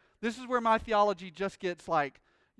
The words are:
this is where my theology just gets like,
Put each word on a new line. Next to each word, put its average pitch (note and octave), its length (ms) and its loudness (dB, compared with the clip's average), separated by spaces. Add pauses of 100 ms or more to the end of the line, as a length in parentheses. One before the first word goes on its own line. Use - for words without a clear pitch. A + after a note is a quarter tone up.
(200)
this A3+ 180 -4
is B3+ 80 -14
where B3 140 0
my A3+ 180 4
theology G#3 520 0
just F#3+ 280 -6
gets F3 300 -6
like, D3 320 0 (400)